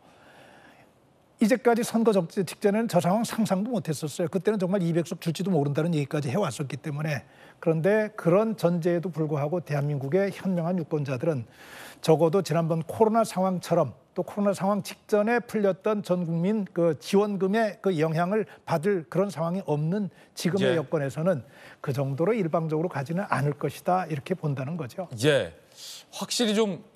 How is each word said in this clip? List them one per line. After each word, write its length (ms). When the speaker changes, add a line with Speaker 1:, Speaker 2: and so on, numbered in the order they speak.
Speaker 1:
이제까지 420
선거 300
적-, 180
직전에는 580
저 120
상황 240
상상도 460
못했었어요. 580
그때는 300
정말 240
이백 240
석 140
줄지도 300
모른다는 440
얘기까지 360
해왔었기 480
때문에. 460
그런데 560
그런 400
전제에도 540
불구하고 500
대한민국의 720
현명한 460
유권자들은 680
적어도 420
지난번 400
코로나 420
상황처럼 680
또 80
코로나 300
상황 300
직전에 580
풀렸던 640
전 240
국민 400
그 320
지원금의 840
그 180
영향을 480
받을 420
그런 220
상황이 340
없는 460
지금의 380
Speaker 2:
예. 40
Speaker 1:
여건에서는 680
그 120
정도로 420
일방적으로 540
가지는 400
않을 260
것이다, 520
이렇게 280
본다는 420
거죠. 320
Speaker 2:
예, 300
확실히 420
좀 300